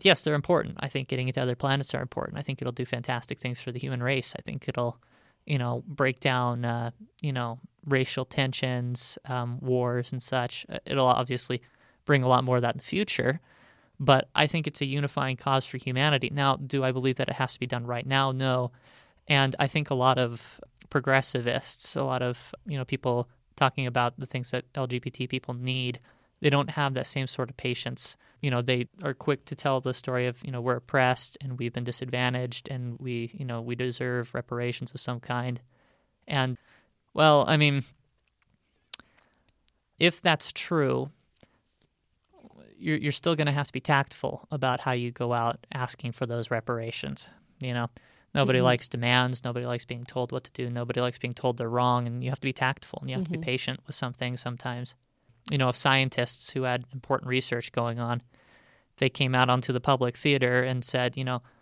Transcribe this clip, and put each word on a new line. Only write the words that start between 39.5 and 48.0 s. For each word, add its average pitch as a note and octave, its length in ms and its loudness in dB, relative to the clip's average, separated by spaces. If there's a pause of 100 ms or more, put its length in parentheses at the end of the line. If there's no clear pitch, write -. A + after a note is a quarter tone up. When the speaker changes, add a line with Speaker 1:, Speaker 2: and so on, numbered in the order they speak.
Speaker 1:
if E3+ 240 4
that's D#3+ 300 2
true, C3+ 580 0 (1700)
you're, D#3+ 180 -2
you're C#3+ 160 -2
still E3 240 0
gonna D3 160 0
have C#3+ 140 0
to - 80 -18
be C3 60 -4
tactful - 720 0
about C3 300 0
how C3 120 -2
you A#2+ 180 -2
go A#2+ 240 -2
out A#2 380 -2
asking B2 400 -6
for - 120 -4
those A#2 260 -4
reparations, A#2 800 -4 (320)
you B2+ 140 -4
know? A#2+ 160 0 (420)